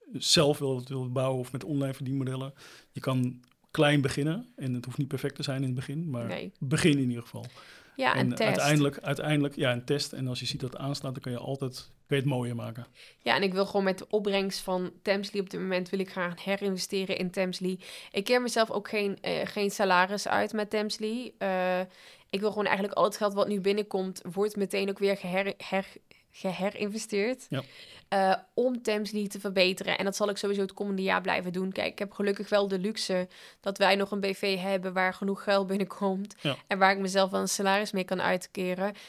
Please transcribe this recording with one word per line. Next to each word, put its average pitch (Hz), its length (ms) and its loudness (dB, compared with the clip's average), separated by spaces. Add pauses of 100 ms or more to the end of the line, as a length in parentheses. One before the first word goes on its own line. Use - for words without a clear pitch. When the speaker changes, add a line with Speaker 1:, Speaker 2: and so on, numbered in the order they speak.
(120)
Speaker 1:
zelf 147 460 4
wil, 135 260 -2
wil 127 280 -6
bouwen 131 260 2
of 123 140 -6
met 139 120 -6
online 139 300 -2
verdienmodellen. 131 600 -4 (380)
Je - 80 -10
kan 127 400 0 (300)
klein 147 300 6
beginnen 147 560 -2
en 131 180 -4
het 123 100 -6
hoeft 127 140 -8
niet 143 100 0
perfect 139 280 -4
te 156 60 -8
zijn 135 180 -2
in 139 60 0
het 127 80 -2
begin, 147 360 -6
maar 120 160 -4
Speaker 2:
Nee. - 320 -6
Speaker 1:
begin 147 400 4
in 131 100 2
ieder 120 140 -4
geval. 110 220 -12 (520)
Speaker 2:
Ja, 262 180 2
en - 40 2
Speaker 1:
En 127 100 4
Speaker 2:
test. 120 200 -2
Speaker 1:
uiteindelijk, 143 540 4
uiteindelijk, 143 540 0
ja, 131 160 2
een 120 120 -2
test. 143 280 -2
En 131 160 -6
als 123 120 -4
je 127 60 -8
ziet 123 140 -6
dat 127 120 -6
het - 80 -12
aanslaat, 139 320 -4
dan 131 100 -10
kun 131 100 -6
je 120 60 -4
altijd, 131 520 -6 (160)
kun 143 100 4
je 139 60 4
het 139 100 2
mooier 120 220 -2
maken. 117 320 -8 (320)
Speaker 2:
Ja, 120 180 4
en 147 60 2
ik 196 100 2
wil 190 140 2
gewoon 196 180 0
met 190 140 2
de - 100 -12
opbrengst 196 520 0
van 180 320 -2 (100)
Temsli 202 380 0
op 185 100 -6
dit 175 100 -6
moment 185 300 -2
wil 196 80 -2
ik 190 120 -2
gaan 175 320 -4
herinvesteren 190 760 -2
in 185 120 -2
Temsli. 185 480 -2 (320)
Ik 196 140 -4
keer 247 180 4
mezelf 233 280 2
ook - 180 -4
geen, 202 320 -2
eh, 180 260 -2
geen 202 240 -2
salaris 190 580 2
uit 208 240 0
met 208 180 -2
Temsli. 214 680 -4
Eh, 185 420 0 (500)
ik 202 100 -2
wil 208 100 0
gewoon 208 160 0
eigenlijk 202 300 2
al 160 80 6
het 202 120 2
geld 208 180 0
wat 196 140 2
nu 202 120 0
binnenkomt, 196 640 0 (100)
wordt 208 240 0
meteen 196 320 0
ook 196 100 -4
weer 196 180 4
geher-, 196 400 -2
her-, 190 300 -2 (440)
geherinvesteerd. 208 1160 -4
Speaker 1:
Ja. 135 140 -2 (460)
Speaker 2:
Eh, 190 260 4 (200)
om 247 280 2
Temsli 214 460 0
te 202 120 -8
verbeteren. 190 580 2
En 185 60 0
dat 196 120 0
zal 208 120 2
ik 202 80 -2
sowieso 202 260 -2
het 190 120 -4
komende 196 280 -4
jaar 185 180 2
blijven 180 320 -2
doen. 190 200 -2
Kijk, 87 200 -2
ik - 60 -18
heb 202 140 -6
gelukkig 202 360 -2
wel 202 200 2
de 190 100 -2
luxe 185 500 -2 (320)
dat 196 180 -4
wij 196 180 8
nog 196 140 0
een 208 100 -2
B 196 60 -2
V 196 320 0
hebben 190 340 -2
waar 185 220 2
genoeg 196 280 -4
geld 196 240 2
binnenkomt. 196 760 -2
Speaker 1:
Ja. 139 160 -2 (100)
Speaker 2:
En 202 120 -2
waar 190 140 8
ik 196 60 0
mezelf 190 320 2
wel 196 100 0
een 190 80 0
salaris 202 440 2
mee 185 120 0
kan 185 180 -2
uitkeren. 185 720 -2 (160)